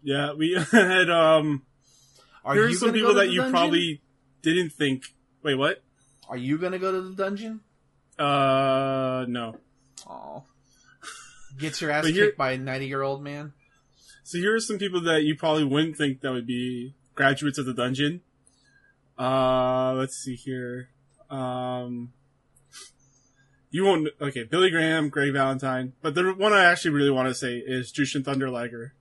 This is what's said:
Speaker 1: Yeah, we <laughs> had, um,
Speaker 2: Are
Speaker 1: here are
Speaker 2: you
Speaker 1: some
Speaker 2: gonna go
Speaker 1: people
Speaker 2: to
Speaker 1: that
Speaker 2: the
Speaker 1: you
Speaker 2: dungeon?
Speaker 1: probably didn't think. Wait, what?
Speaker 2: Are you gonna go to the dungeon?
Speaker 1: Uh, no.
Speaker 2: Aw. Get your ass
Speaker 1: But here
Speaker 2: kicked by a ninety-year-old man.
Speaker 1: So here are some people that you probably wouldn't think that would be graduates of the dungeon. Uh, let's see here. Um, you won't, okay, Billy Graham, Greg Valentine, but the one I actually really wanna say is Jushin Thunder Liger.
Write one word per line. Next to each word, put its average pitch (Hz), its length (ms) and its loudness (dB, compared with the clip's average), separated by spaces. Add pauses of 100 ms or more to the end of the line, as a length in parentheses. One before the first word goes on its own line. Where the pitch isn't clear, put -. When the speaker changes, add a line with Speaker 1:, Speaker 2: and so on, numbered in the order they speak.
Speaker 1:
Yeah, 143 320 -2
we 160 200 0
<laughs> 170 180 -2
had, 185 380 6
um, 160 520 6 (800)
Speaker 2:
Are - 100 0
Speaker 1:
here 214 100 6
are 233 40 4
Speaker 2:
you 247 60 2
Speaker 1:
some 233 140 2
Speaker 2:
gonna 226 120 2
go 233 80 4
Speaker 1:
people 208 60 6
Speaker 2:
to 202 60 6
Speaker 1:
that 202 60 6
Speaker 2:
the 185 60 0
Speaker 1:
you - 80 0
Speaker 2:
dungeon? 262 120 -2
Speaker 1:
probably 165 500 2 (400)
didn't 165 280 0
think. 135 340 -2 (380)
Wait, 147 140 0
what? 147 260 -2 (460)
Speaker 2:
Are 127 80 -10
you 135 220 -2
gonna 180 200 -4
go 190 140 -2
to 185 100 -2
the 185 120 -12
dungeon? 202 460 -6 (580)
Speaker 1:
Uh, 135 1120 0
no. 120 280 -8 (500)
Speaker 2:
Aw. - 340 -14 (1160)
Get 151 220 -8
your 156 100 -2
ass 151 140 0
Speaker 1:
But 160 80 2
here 180 140 4
Speaker 2:
kicked - 120 0
by 131 140 0
a 131 60 -4
ninety-year-old 135 640 -4
man. 143 300 -12 (720)
Speaker 1:
So 175 140 -8
here 208 160 2
are 226 60 2
some 220 180 -6
people 180 240 -2
that 160 220 2
you 151 100 2
probably 156 300 2
wouldn't 151 320 0
think 135 240 -2
that 135 120 -4
would 120 140 -4
be 123 480 -6 (200)
graduates 139 440 0
of 131 80 -4
the 127 80 -4
dungeon. 131 460 -2 (1000)
Uh, 127 760 2
let's 131 220 -4
see 127 200 -10
here. 127 540 -10 (380)
Um, 127 840 -6 (1600)
you 185 140 -2
won't, 165 240 4 (120)
okay, 131 240 -4
Billy 180 260 2
Graham, 160 400 0
Greg 143 220 -2
Valentine, 131 680 -2
but 156 140 -4
the 180 180 2
one 202 200 0
I 196 120 6
actually 175 280 4
really 143 180 4
wanna 131 240 0
say 120 240 -6
is 127 340 -8
Jushin 139 320 -2
Thunder 135 260 -2
Liger. 120 500 -10